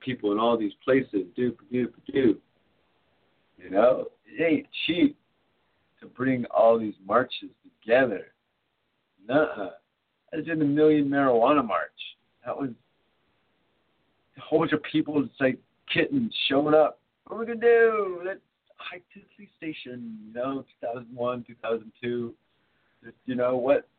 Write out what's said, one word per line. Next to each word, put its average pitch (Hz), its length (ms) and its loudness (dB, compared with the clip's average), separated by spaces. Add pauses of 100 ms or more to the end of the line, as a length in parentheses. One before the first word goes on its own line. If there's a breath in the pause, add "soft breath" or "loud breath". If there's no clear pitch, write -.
people 107 320 -4
in 104 60 0
all 117 180 2
these 104 160 -4 (100)
places? 131 420 0 (120)
Doop, 123 180 -2 (160)
doop, 123 220 -2 (200)
doop. 120 240 4 (1200)
You 92 120 -18
know, 117 380 2 (180)
it - 160 -8
ain't 165 260 0 (180)
cheap 294 300 2 (840)
to 104 60 -20
bring 127 380 -2
all 113 320 4
these 107 180 -6 (100)
marches 107 440 -2 (320)
together. 117 520 0 (920)
Nuh-uh. 123 420 0 (640)
I - 20 -6
was 156 160 -6
in 160 80 -2
the 151 60 2
Million 151 420 4
Marijuana 135 580 4
March. 85 260 -4 (540)
That 123 120 -8
was 135 140 -6 (1700)
a 139 40 -20
whole - 180 0
bunch 165 140 0
of - 100 -2
people 147 400 -2
just, - 160 -12
like, 131 180 0 (360)
kittens 139 400 -2 (160)
showing 147 240 2
up. 156 260 4 (260)
"What 202 120 -12
are - 20 -6
we 233 60 -6
gonna 233 140 -8
do? 220 640 2
Let's 196 160 -10 (340)
hike - 380 -18
to 202 60 -20
the - 60 -20 (100)
police 202 200 -20
station," 123 720 -12
you 110 60 -18
know, 131 300 -6
two - 220 -14
thousand 120 300 -10
one, 123 300 -4
two 117 160 -20
thousand 113 400 -6
two. 120 320 -4 (680)
Just, 117 140 -20 (100)
you 127 100 -6
know, 123 200 0
what, 131 320 0 (120)